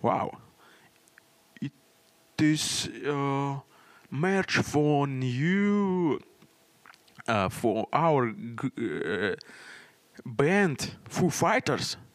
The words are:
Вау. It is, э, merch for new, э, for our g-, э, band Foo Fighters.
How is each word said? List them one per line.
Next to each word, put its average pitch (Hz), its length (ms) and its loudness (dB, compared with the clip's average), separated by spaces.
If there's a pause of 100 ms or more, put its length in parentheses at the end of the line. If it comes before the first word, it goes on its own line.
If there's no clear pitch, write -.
Вау. - 360 -2 (1200)
It 143 120 -6 (640)
is, 156 520 2 (120)
э, 139 540 -2 (540)
merch 185 520 0
for 147 440 2
new, 175 1120 0 (1040)
э, 104 220 2
for 107 440 0
our 139 400 4
g-, 117 440 -6
э, 92 600 -2 (880)
band 147 720 0 (120)
Foo 175 220 0
Fighters. 165 640 0 (180)